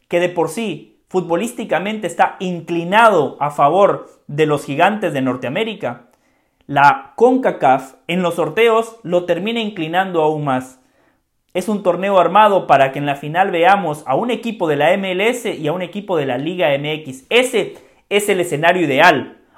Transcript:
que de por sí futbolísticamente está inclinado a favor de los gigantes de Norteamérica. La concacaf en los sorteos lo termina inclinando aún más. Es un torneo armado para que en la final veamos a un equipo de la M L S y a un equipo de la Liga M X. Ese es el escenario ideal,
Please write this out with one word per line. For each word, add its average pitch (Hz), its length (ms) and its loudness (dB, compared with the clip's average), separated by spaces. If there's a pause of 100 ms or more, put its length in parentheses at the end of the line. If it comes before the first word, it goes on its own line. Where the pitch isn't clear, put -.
que 175 140 -2
de 180 80 0
por 170 200 -4
sí 202 600 -10
futbolísticamente 190 1000 -4
está - 320 -2
inclinado 175 1000 0
a 143 100 -2
favor 160 560 2 (220)
de 147 180 0
los 147 180 0
gigantes 175 480 0
de 135 100 -2
Norteamérica. 131 880 -6 (560)
La 139 500 4
concacaf 220 800 2 (140)
en 180 140 -2
los 170 120 -2
sorteos 220 680 0
lo 175 200 0
termina 185 360 -2
inclinando 185 600 -2
aún 156 220 0
más. 127 360 -4 (720)
Es 185 140 -4
un 208 140 -2
torneo 190 360 0
armado 190 480 4
para 135 260 4
que 147 60 -10
en 143 80 -4
la 143 80 -2
final 165 360 -2
veamos 175 560 2
a 131 80 0
un 220 160 -2
equipo 214 380 -4
de 147 80 0
la 147 160 2
M 196 180 -4
L 185 160 -2
S 240 280 -4
y 151 140 -6
a 151 40 0
un 185 80 -6
equipo 185 380 -6
de 139 80 -2
la 127 100 -4
Liga 160 380 -2
M 143 180 -4
X. 147 380 -12
Ese 233 460 0 (340)
es 208 180 0
el 190 120 2
escenario 170 420 0
ideal, 143 560 2 (200)